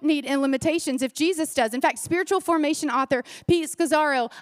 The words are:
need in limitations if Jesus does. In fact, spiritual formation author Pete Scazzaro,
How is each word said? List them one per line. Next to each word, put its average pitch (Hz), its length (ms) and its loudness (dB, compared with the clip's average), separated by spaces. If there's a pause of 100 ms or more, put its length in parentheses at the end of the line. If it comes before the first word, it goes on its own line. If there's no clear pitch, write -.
need 294 200 2
in 277 160 0
limitations 277 640 0
if 262 140 -4
Jesus 320 360 0
does. 226 220 0
In 262 80 -4
fact, - 160 2
spiritual 359 420 0
formation 311 480 0
author 262 360 0 (240)
Pete 330 200 2
Scazzaro, 285 640 0 (100)